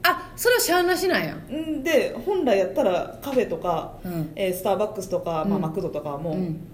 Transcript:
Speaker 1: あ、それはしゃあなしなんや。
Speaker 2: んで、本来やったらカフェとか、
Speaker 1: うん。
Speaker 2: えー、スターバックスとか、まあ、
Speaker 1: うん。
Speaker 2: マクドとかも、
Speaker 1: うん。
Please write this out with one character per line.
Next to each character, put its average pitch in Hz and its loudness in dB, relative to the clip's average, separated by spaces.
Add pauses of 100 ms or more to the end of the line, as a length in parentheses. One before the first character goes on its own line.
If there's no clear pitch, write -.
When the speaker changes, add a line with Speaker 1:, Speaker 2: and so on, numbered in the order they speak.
Speaker 1:
あ、 349 0
そ - 2
れ 494 6
は 440 4
し 320 2
ゃ 359 6
あ 359 4
な 359 4
し 381 0
な 285 4
ん 170 0
や。 143 -6
Speaker 2:
ん 302 -6
で、 269 2 (100)
本 370 2
来 214 6
や 185 4
っ 190 -6
た 285 2
ら 180 0
カ 277 -6
フ 254 4
ェ 196 2
と 170 -4
か、 160 -2 (100)
Speaker 1:
う 185 -8
ん。 165 -4
Speaker 2:
え 190 0
ー、 185 0
ス 180 -6
タ 214 2
ー 185 4
バ 208 2
ッ - -6
ク 185 -6
ス - -10
と - 0
か、 160 -2
ま - 2
あ、 - 2
Speaker 1:
う - 0
ん。 - 0
Speaker 2:
マ 160 0
ク 190 -2
ド 165 -2
と 147 -6
か 147 -6
も、 160 -4
Speaker 1:
う 180 -2
ん。 165 -2 (120)